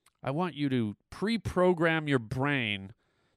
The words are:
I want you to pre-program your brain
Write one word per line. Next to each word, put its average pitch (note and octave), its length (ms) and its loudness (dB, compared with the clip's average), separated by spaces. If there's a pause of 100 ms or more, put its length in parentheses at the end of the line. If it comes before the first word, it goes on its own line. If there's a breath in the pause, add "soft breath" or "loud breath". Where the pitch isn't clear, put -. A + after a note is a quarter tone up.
(240)
I C3+ 80 -4
want E3 240 -4
you C#3+ 140 -2
to A2+ 260 0 (140)
pre-program F3+ 1000 2
your C#3 120 4
brain A2+ 720 -2 (440)